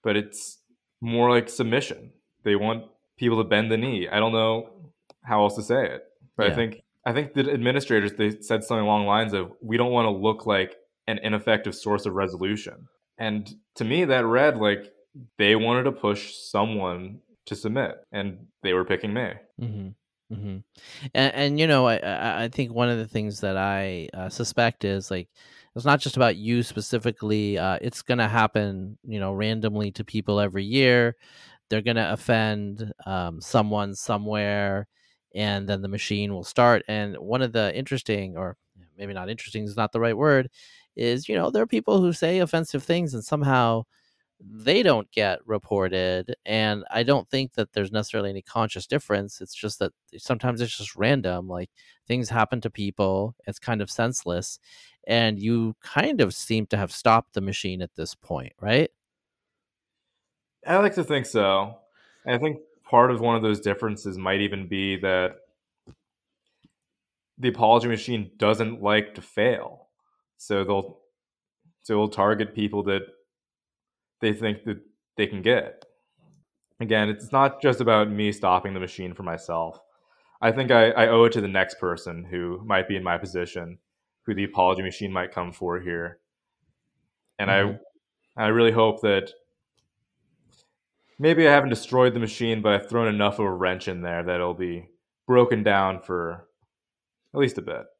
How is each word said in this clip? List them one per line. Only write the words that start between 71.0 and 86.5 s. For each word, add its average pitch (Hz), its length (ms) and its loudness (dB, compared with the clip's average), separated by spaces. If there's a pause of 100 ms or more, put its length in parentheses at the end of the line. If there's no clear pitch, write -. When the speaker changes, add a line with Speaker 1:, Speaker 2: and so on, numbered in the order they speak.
Speaker 1:
so 113 100 -2
they'll 104 140 2
target 104 460 0
people 104 280 -2
that 98 200 -2 (1160)
they 110 120 2
think 104 320 -4
that 104 160 -6 (360)
they 104 100 2
can 98 160 -8
get. - 420 0 (960)
Again, 107 300 2
it's 107 220 -8
not 139 280 2
just 131 200 2
about 107 300 4
me 104 220 0
stopping 95 420 0
the 92 60 -6
machine 90 340 -10
for - 80 -14
myself. 82 560 -6 (600)
I 113 120 4
think 127 180 -2
I, 117 200 8
I 113 180 4
owe 117 160 8
it 117 100 6
to 113 60 0
the 101 80 -2
next 95 300 0
person 87 460 -6
who 90 400 -8
might 95 240 0
be 98 80 -4
in 92 80 -6
my 85 140 0
position, 85 600 -8 (460)
who 107 100 -4
the 98 100 -2
apology 92 380 0
machine 95 300 -8
might 90 200 -4
come 90 200 -8
for 90 280 -6
here. 87 380 -8 (1200)